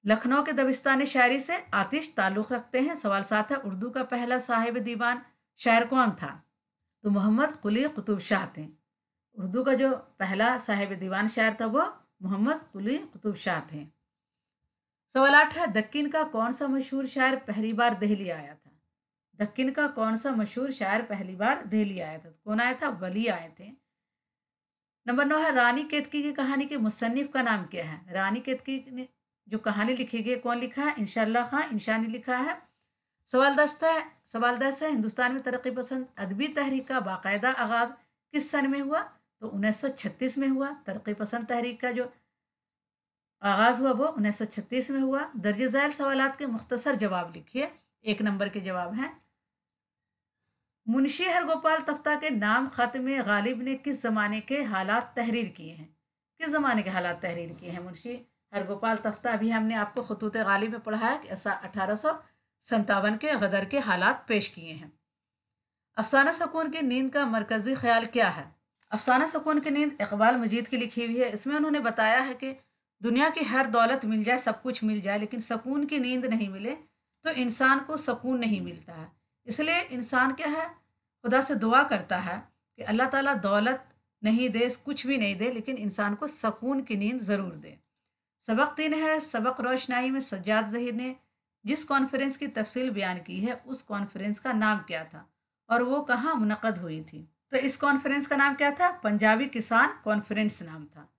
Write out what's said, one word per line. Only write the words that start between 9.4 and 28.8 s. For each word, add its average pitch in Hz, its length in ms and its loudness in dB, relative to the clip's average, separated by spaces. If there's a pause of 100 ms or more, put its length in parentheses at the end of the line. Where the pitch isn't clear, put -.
का 262 100 4
जो 262 180 4 (280)
पहला 202 380 2
साहिब 202 360 -2
दीवान 190 340 -2
शायर 220 340 2
था, 226 40 0
वो 233 160 2 (400)
मोहम्मद 208 380 0 (140)
कुली 208 240 -2
कुतुब - 380 -6
शाह 165 240 -2
थे। 151 260 -12 (1300)
सवाल 269 220 8
आठ 302 220 8
है, 330 100 2
दक्किन 226 420 0
का 311 140 2
कौन 240 280 0
सा 277 160 -2
मशहूर 269 380 -2
शायर 262 300 2
पहली 220 380 -4
बार 233 200 4
दिल्ली 196 360 0
आया 151 260 -10
था? - 60 -20 (800)
दक्कन 262 300 -2
का 294 200 0
कौन 226 260 0
सा 269 160 -2
मशहूर 247 400 -2
शायर 208 300 0
पहली 190 320 -8
बार 247 320 0
दिल्ली 202 340 0
आया 156 160 -10
था? 165 120 -18 (120)
कौन 214 200 -2
आया 247 140 2
था? 277 220 -4
वली 185 320 -2
आए 165 300 -6
थे। 196 100 -18 (1400)
नंबर 254 200 2
नौ 302 140 2
है, 311 140 2
रानी 247 320 4
केतकी 294 380 -2
की 294 100 -2
कहानी 277 320 0
के 285 140 -6
मुसन्निफ 233 540 0
का 254 100 0
नाम 214 240 0
क्या 170 180 -8
है? 156 160 -10 (100)
रानी 196 300 0
केतकी 262 500 -6